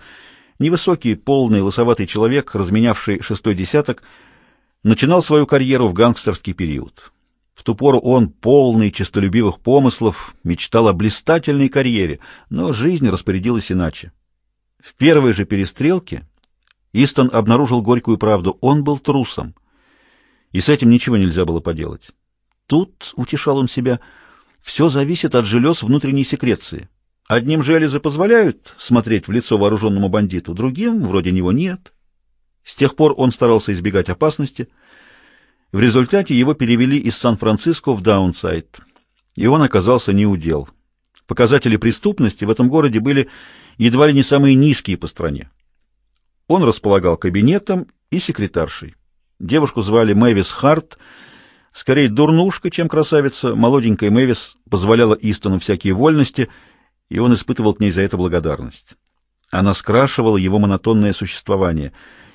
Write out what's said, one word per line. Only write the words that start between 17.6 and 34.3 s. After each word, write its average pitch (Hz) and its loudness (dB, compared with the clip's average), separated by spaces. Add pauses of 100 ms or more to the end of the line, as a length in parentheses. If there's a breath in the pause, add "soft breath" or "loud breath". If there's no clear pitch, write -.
горькую 113 0
правду: 95 0
он 143 2
был 143 -2
трусом. - -4 (960)
И 95 -2
с - 0
этим 143 4
ничего 123 2
нельзя 92 0
было 82 -4
поделать. 78 -10 (540)
Тут, - -2
утешал 139 -4
он 131 0
себя, 123 -4 (640 soft breath)
все - 0
зависит 143 -2
от 120 2
желез 120 0
внутренней 135 0
секреции. - -6 (380)
Одним 131 0
железы 151 0
позволяют 180 0
смотреть 110 0
в 104 -8
лицо 117 -2
вооруженному 101 0
бандиту, 90 -4
другим, 156 -4
вроде 92 -2
него, 90 0
нет. 180 -4 (720)
С - -20
тех 139 0
пор 151 2
он 127 2
старался 113 0
избегать 92 -2
опасности. 147 -4 (1040 soft breath)